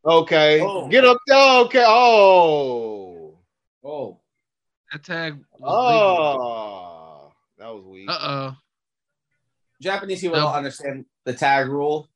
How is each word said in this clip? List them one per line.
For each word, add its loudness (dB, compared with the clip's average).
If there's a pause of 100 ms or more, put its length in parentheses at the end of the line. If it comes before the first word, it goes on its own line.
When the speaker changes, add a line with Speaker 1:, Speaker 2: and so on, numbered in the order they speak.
Speaker 1:
Okay. 2
Speaker 2:
Oh. -6
Speaker 1:
Get 4
up 4
there. 6
Okay. 2
Oh. 2 (440)
Speaker 2:
Oh. -14 (720)
Speaker 3:
That -16
tag -12 (180)
was -20
Speaker 1:
Oh. -2 (260)
That -20
was -20
weak. -18
Speaker 3:
legal. -8
Uh-oh. -12 (1200)
Speaker 2:
Japanese -10
people -6
Speaker 3:
Double 0
Speaker 2:
don't -6
understand -12 (200)
the -8
tag -2
rule. -6